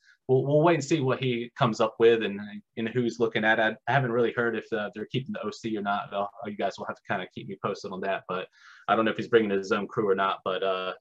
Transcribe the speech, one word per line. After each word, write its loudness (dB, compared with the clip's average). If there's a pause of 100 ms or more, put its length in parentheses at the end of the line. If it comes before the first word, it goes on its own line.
(320)
we'll, 4
we'll 4
wait 6
and -2
see 0
what 0
he -2
comes 2
up 0
with 6
and, -4 (380)
and -2
who -2
he's -2
looking 2
at. 4
I, 2 (120)
I 0
haven't 2
really 2
heard 0
if, -6
uh, -4
they're -10
keeping -6
the -8
O -6
C -6
or -6
not. -2
Though. -2 (180)
You -8
guys -4
will -12
have -8
to -20
kinda -4
keep -12
me -12
posted -6
on -10
that, -4
but -6 (400)
I 4
don't 4
know 2
if -6
he's -6
bringing 6
his 0
own 0
crew 0
or 4
not. 0
But, -2
uh, -2